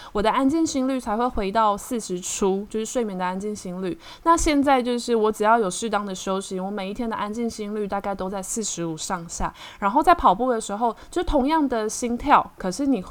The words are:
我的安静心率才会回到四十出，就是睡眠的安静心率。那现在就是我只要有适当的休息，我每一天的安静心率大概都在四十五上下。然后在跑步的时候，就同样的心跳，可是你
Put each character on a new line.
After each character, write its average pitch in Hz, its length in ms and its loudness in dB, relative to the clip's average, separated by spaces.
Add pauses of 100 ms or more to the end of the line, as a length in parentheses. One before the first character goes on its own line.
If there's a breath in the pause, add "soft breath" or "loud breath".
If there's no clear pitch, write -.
(140 loud breath)
我 214 60 0
的 208 120 2
安 269 180 2
静 330 160 2
心 262 220 0
率 262 120 0
才 220 160 -4
会 240 120 2
回 202 240 -2
到 214 260 4
四 233 220 -4
十 180 200 -6
出， 196 520 0
就 220 80 -2
是 220 60 -2
睡 240 180 -2
眠 196 120 -6
的 185 80 -4
安 185 160 -4
静 208 160 -6
心 185 280 -10
率。 180 120 -4 (280 loud breath)
那 339 120 6
现 302 260 4
在 269 200 4
就 240 160 0
是 240 180 0
我 220 160 4
只 214 120 -2
要 226 160 6
有 196 100 0
适 226 180 -4
当 208 160 0
的 196 120 -6
休 190 260 -4
息， 190 180 -8
我 196 120 -6
每 196 180 -6
一 214 40 -8
天 233 140 -6
的 220 80 -4
安 208 160 -4
静 233 160 -2
心 214 280 -6
率 208 120 -4
大 196 140 -4
概 202 140 -4
都 190 120 -4
在 190 140 -6
四 208 220 -6
十 175 200 -6
五 160 140 -4
上 175 320 -6
下。 - 240 -4 (240 loud breath)
然 202 140 0
后 285 100 4
在 349 140 6
跑 240 180 6
步 247 180 0
的 226 80 0
时 202 160 -6
候， 226 200 0 (160 loud breath)
就 359 120 0
同 277 240 2
样 311 220 2
的 220 180 -2
心 240 300 -4
跳， 254 400 4
可 185 140 -4
是 277 160 -2
你 220 240 2